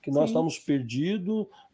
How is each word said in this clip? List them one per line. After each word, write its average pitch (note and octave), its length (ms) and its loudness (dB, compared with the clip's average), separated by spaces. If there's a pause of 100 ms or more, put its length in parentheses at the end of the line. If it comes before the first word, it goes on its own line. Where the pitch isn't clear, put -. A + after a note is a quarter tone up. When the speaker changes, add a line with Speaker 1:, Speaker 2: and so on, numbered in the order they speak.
Speaker 1:
Que - 80 -6
nós C#3+ 140 4
Speaker 2:
Sim. - 20 2
Speaker 1:
estamos E3 320 0
perdidos, F3 880 -2 (280)